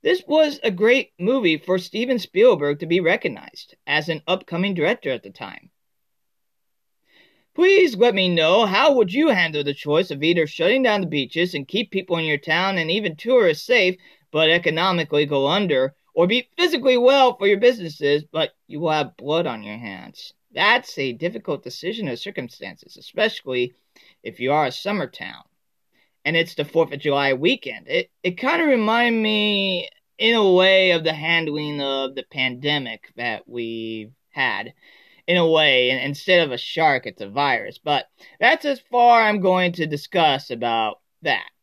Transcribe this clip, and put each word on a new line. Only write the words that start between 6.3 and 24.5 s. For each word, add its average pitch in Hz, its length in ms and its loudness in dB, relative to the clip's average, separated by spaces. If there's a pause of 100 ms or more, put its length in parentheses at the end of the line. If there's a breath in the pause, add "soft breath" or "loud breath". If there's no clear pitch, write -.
Please 359 440 4
let 226 180 4
me 185 140 2
know, 175 360 4
how 240 280 4
would 202 200 2
you 302 140 2
handle 165 360 0
the 143 100 -4
choice 156 360 -2
of 143 140 -6
either 165 240 2
shutting 202 340 0
down 208 200 2
the 180 60 -4
beaches 147 460 -4
and 139 140 -8
keep 214 240 -6
people 185 260 -4
in 165 60 -4
your 151 140 -2
town 180 400 -2
and 160 120 -4
even 180 280 -4
tourists 220 500 2
safe, 185 300 2 (340 soft breath)
but 156 180 2
economically 165 760 0
go 139 220 0
under, 151 460 0 (220)
or 175 120 2
be 240 300 -2
physically 277 400 2
well 254 400 4
for 202 100 0
your 202 120 4
businesses, 156 720 0
but 156 200 -2 (160)
you - 120 -12
will 160 120 -2
have 151 260 -2
blood 156 280 -4
on 113 180 -8
your 104 140 -12
hands? - 560 -16 (200)
That's 220 440 -2
a 135 160 -4
difficult 175 500 -8
decision 202 440 -10
of 123 120 -8
circumstances, - 800 -14
especially 127 760 -4 (500 soft breath)
if - 160 -14
you 131 140 -2